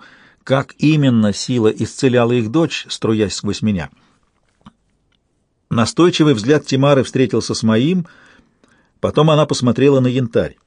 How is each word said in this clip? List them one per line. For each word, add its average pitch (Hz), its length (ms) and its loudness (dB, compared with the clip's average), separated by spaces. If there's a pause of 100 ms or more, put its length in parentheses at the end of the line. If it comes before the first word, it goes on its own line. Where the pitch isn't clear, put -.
(440)
как 131 340 -2
именно 131 560 2
сила 120 340 -2
исцеляла 120 640 0
их 117 180 -2
дочь, 156 380 -2
струясь 107 460 -2
сквозь 101 260 -6
меня. 95 300 -4 (1800)
Настойчивый 151 640 2
взгляд 131 320 0
Тимары 135 380 2
встретился 123 520 -2
с - 80 -6
моим, 135 440 0 (1000)
потом 147 240 0
она 151 160 2
посмотрела 131 560 2
на 127 60 2
янтарь. 117 500 -4 (100)